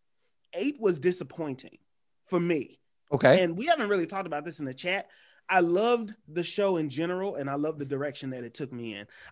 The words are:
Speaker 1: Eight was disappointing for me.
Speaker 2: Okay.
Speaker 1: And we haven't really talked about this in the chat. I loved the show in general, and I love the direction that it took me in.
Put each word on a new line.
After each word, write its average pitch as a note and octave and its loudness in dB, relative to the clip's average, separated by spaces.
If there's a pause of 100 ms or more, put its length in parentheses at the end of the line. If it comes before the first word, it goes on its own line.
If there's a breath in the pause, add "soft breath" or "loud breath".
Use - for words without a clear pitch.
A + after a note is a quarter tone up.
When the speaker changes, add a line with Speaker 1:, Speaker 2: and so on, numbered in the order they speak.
(540)
Speaker 1:
Eight C4 -4
was F#3 2
disappointing D#3 -4 (480)
for F3+ 0
me. E3+ -2 (320)
Speaker 2:
Okay. D3 8
Speaker 1:
And E3+ 0
we A#3 -4
haven't D4+ 2
really F#3 2
talked G3 -6
about D3+ -6
this E3 -10
in D3 -4
the C3 -6
chat. F3 -4 (400 soft breath)
I F#3 4
loved G#3+ 2 (140)
the D#3+ -4
show G3 0
in D#3 -2
general, F3+ -4
and C#3 -4
I C#3 -4
love D3+ -2
the D3 -6
direction C3+ -6
that B2+ -8
it A#2 -14
took C3 -8
me A#2 -8
in. G#2 -12 (260 soft breath)